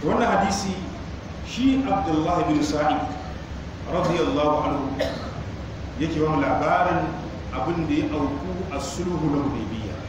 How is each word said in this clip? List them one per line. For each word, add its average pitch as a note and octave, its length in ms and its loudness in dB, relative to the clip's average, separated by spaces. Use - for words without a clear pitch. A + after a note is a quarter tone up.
Wannan G#3+ 240 4
hadisi G3 360 0
shi C4 400 4
Abdullah E3 640 2
bin D3 80 4
Sa'id D3+ 400 2
radiyallahu D3+ 680 2
anhu C#3 160 0
yake D#3 240 0
ba D#3 80 4
mu D3 160 4
labarin E3 640 2
abin D#3+ 320 0
da D3 80 2
ya D3+ 160 2
auku C#3+ 400 -2
a C#3 160 -4
sulhu E3 480 0
na C#3+ 160 2
Hudaybiyya. G#2+ 480 -4